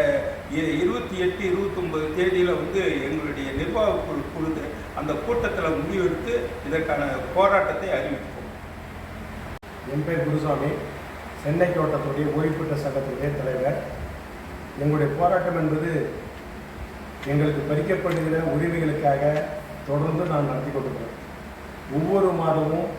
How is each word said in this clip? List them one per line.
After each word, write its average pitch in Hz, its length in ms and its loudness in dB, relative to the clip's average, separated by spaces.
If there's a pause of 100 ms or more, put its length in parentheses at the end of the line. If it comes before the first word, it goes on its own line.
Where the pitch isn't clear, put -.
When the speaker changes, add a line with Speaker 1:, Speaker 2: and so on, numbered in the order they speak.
(540)
Speaker 1:
இ-, 156 260 2
இருபத்தி 190 380 0
எட்டு, 185 260 0
இருபத்தொன்பது 175 600 0
தேதியில 180 420 2
வந்து 170 560 2
எங்களுடைய 139 540 -2
நிர்வாக 202 340 2
குழு, 147 320 -2 (120)
குழு 160 140 -2 (480)
அந்த 151 160 -2
கூட்டத்துல 214 560 0
முடிவெடுத்து 175 720 0 (280)
இதற்கான 151 360 0 (300)
போராட்டத்தை 196 540 4
அறிவிப்போம். - 600 -2 (1400)
Speaker 2:
என் 147 140 0
பேர் 156 180 0
குருசாமி, 147 460 0 (720)
சென்னை 170 240 4
கோட்டத்துடைய 147 680 2
ஓய்வு 156 220 2
பெற்ற 143 300 -2
சங்கத்துடைய 135 500 -2
தலைவர். 139 440 0 (1000)
எங்களுடைய 147 380 4
போராட்டம் 175 380 4
என்பது 156 500 2 (1200)
எங்களுக்கு 147 420 4
பறிக்கப்படுகிற 160 680 2 (180)
உரிமைகளுக்காக 151 880 2 (440)
தொடர்ந்து 156 380 0
நாம் 147 220 2
நடத்தி 143 260 -2
கொண்டிருக்கிறோம். 127 440 -4 (800)
ஒவ்வொரு 185 380 4
மாதமும் 156 540 2 (120)